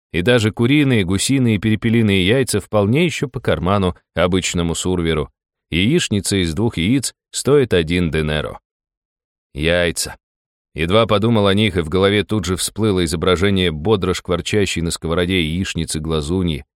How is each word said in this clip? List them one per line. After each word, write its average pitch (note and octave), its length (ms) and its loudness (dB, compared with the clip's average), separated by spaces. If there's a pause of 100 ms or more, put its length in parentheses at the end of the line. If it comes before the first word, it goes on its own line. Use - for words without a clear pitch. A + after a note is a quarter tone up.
(120)
и E2+ 100 0
даже A2 280 4
куриные, B2+ 540 2
гусиные A2+ 520 2
и - 20 -6
перепелиные G#2+ 680 2
яйца A#2 340 0
вполне G#2+ 440 0
ещё D3 240 -4
по B2 120 -12
карману F#2 560 0 (180)
обычному F2 600 0
сурверу. E2 560 -2 (400)
Яичница G2+ 680 0
из E2+ 180 0
двух G#2+ 240 -2
яиц A2+ 360 0 (160)
стоит C3 440 0
один F2 360 0
денеро. D2+ 480 -4 (960)
Яйца. E2 640 -2 (580)
Едва F#2 320 2
подумал G#2+ 400 2
о G2 80 2
них, G2+ 220 0
и F2 60 0
в D#2 60 -8
голове G2 360 2
тут G#2+ 200 -4
же F2+ 120 -2
всплыло G2 480 -2
изображение F2+ 680 0
бодро F2 440 0
шкварчащей F2 680 -2
на E2 80 -2
сковороде F2 520 -2
яичницы E2 580 -4
глазуньи. D#2+ 640 -2 (120)